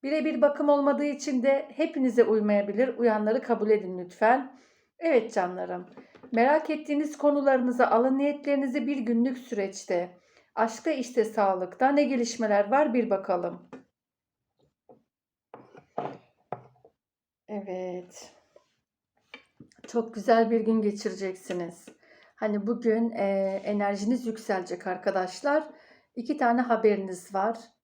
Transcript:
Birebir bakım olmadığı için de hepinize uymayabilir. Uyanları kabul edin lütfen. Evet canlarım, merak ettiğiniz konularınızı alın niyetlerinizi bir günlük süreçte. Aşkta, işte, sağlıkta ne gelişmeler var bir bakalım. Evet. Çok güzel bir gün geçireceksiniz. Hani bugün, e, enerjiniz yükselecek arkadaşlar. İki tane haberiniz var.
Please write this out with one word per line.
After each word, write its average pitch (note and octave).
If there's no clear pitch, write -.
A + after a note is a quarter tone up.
Birebir C#4
bakım D4
olmadığı C#4+
için C#4+
de C4+
hepinize B3+
uymayabilir. G#3
Uyanları A3
kabul G#3+
edin F#3
lütfen. A3
Evet C4
canlarım, F3+
merak C#4
ettiğiniz D4+
konularınızı C4
alın B3+
niyetlerinizi C#4+
bir C#4
günlük A#3+
süreçte. F#3+
Aşkta, A#3
işte, B3
sağlıkta G3
ne C#4+
gelişmeler A3+
var C#4
bir A3+
bakalım. F3+
Evet. F#3
Çok A3+
güzel A3+
bir A#3
gün A3
geçireceksiniz. F#3+
Hani G#3
bugün, A3+
e, G3+
enerjiniz G#3
yükselecek F#3+
arkadaşlar. F#3+
İki B3
tane A#3+
haberiniz G#3
var. G#3+